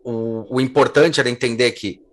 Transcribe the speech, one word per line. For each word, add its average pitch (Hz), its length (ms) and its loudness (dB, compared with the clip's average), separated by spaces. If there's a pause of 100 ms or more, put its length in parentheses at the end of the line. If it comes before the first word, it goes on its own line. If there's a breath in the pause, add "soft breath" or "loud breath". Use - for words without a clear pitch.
o, 113 520 -6
o 127 40 2
importante 143 580 2
era 123 100 0
entender 120 440 0
que - 280 -10 (120)